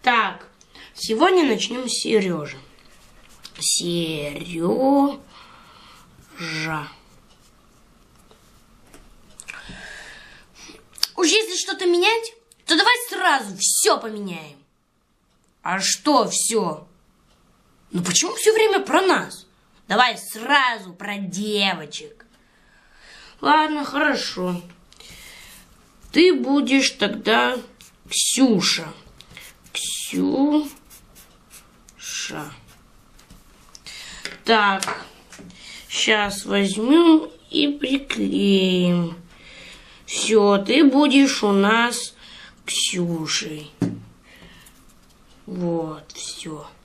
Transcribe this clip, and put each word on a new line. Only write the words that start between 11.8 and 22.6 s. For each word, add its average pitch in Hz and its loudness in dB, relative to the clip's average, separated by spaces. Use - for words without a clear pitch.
менять, 403 0
то 330 2
давай 440 4
сразу 285 -2
все - 0
поменяем. 180 -12
А 185 -4
что 233 2
все? 180 -2
Ну 175 -4
почему 381 0
все 440 2
время 427 4
про 330 2
нас? 320 0
Давай 226 2
сразу 233 -2
про 202 -10
девочек. 190 -4